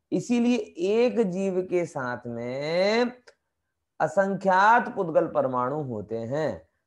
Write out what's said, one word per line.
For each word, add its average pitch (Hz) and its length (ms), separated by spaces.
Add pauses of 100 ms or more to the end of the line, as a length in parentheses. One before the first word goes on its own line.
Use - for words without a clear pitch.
(120)
इसीलिए 233 680
एक 214 520
जीव 185 320
के 180 240
साथ 123 400
में 160 840 (880)
असंख्यात 196 920
पुद्गल 170 320
परमाणु 135 560
होते 113 340
हैं। 113 520 (180)